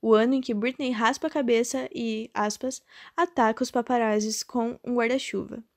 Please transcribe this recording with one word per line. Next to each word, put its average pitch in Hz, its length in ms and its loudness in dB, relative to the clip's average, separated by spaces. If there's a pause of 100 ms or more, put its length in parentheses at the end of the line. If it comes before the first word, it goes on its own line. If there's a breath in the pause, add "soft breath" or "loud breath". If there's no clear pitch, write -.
o 220 100 4
ano 226 220 6
em 269 60 0
que 254 120 -4
Britney 247 380 -2
raspa 240 380 0
a - 20 -2
cabeça 247 640 0
e, 226 400 -4
aspas, 214 480 -4 (340 loud breath)
ataca 339 460 2
os 247 80 -4
paparazzis 220 720 0
com 240 420 -4
um 240 120 -2
guarda-chuva. 233 680 -2 (140)